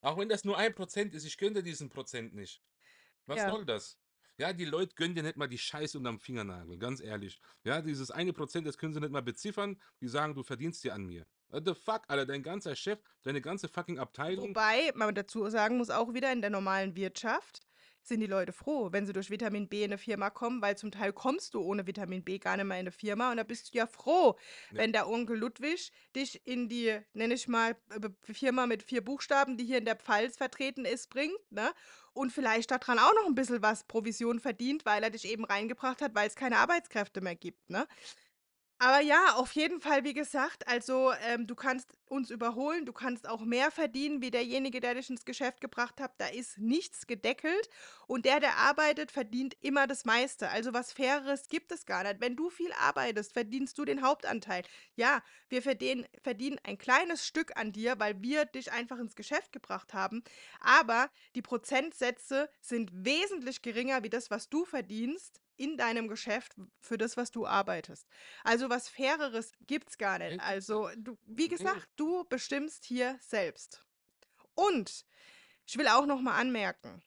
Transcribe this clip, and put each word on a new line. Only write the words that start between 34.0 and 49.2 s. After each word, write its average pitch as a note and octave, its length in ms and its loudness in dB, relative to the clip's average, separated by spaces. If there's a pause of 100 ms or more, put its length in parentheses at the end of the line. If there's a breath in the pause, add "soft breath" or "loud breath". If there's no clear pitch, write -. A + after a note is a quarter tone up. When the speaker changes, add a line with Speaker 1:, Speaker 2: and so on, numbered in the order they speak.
Speaker 2:
verdient, B3+ 460 -2
weil G#3 160 4
er A3 80 2
dich A3 160 -10
eben A3 180 -4
reingebracht A3 560 -2
hat, C#4 140 -2
weil's G#3 220 2
keine A#3+ 220 2
Arbeitskräfte C4 640 2
mehr F3+ 160 -4
gibt, - 320 -12
ne? G3+ 180 0 (960 loud breath)
Aber C4 200 10
ja, D4+ 320 8
auf B3+ 180 0
jeden D#4+ 300 2
Fall, C4+ 220 4
wie C#4+ 100 -2
gesagt, C#4+ 520 -2
also, B3+ 540 4
ähm, A#3 260 0
du A#3+ 80 -6
kannst C4 380 -2 (140)
uns C4 240 -4
überholen, A#3+ 560 -2
du A#3+ 80 -10
kannst B3 340 -6
auch A3 140 -4
mehr B3 280 2
verdienen C#4+ 520 -2
wie B3+ 80 -4
derjenige, B3+ 500 0
der B3 140 0
dich B3+ 160 -6
ins B3 160 -8
Geschäft B3+ 340 -4
gebracht A#3+ 400 -4
hat. C4 160 -6
Da - 120 -4
ist - 280 -10
nichts A#3+ 500 -2
gedeckelt D#4 600 0 (380 loud breath)
und B3 180 -2
der, C#4 160 8
der C4+ 160 4
arbeitet, D4 560 6
verdient B3 480 -2